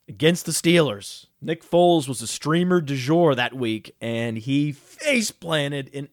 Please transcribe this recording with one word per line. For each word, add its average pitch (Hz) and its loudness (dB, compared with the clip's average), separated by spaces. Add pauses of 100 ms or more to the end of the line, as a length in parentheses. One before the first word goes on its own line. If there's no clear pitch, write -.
against 151 2
the 170 -6
Steelers. 151 2 (140)
Nick 160 -6
Foles 170 4
was 117 -6
a 117 -8
streamer 175 0
du 139 -4
jour 151 2
that 123 -2
week, 113 -4
and 117 -4
he 139 0
face-planted 156 -4
in 139 -12